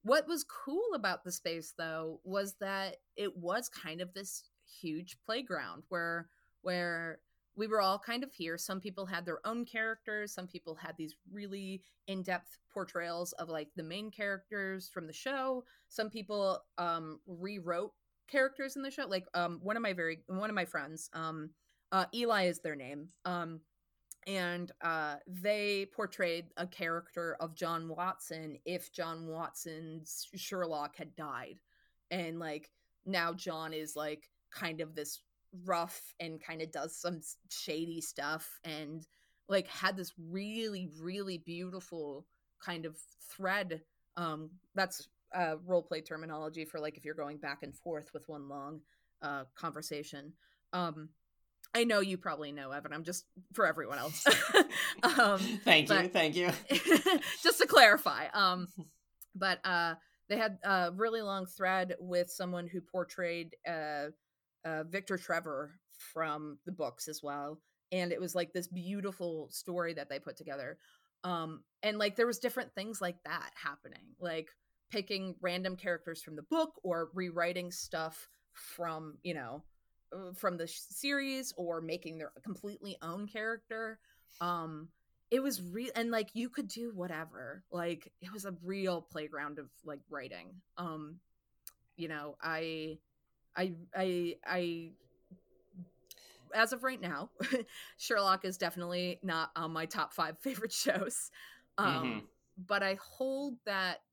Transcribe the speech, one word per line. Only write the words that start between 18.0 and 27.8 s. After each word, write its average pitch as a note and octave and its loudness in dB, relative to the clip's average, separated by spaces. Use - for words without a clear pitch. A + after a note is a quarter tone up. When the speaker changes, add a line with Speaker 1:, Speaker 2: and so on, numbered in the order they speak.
Speaker 1:
characters C4+ 2
in C#4 -4
the C4+ -4
show. C#4 -4
Like, F#3 -2
um, E3+ 2
one G#3 0
of A#3 -2
my G#3 0
very, E3 0
one G3 -2
of G#3+ -4
my F3+ 0
friends, D#3 -6
um, D#3+ -6
uh, F#3+ 4
Eli A3+ 4
is E3+ 2
their D#3 -4
name. C#3+ -8
Um, E3+ -2
and, F3 -2
uh, D#3 0
they G3+ 2
portrayed F3 0
a F3 -2
character E3+ -4
of D#3+ -4
John E3 -2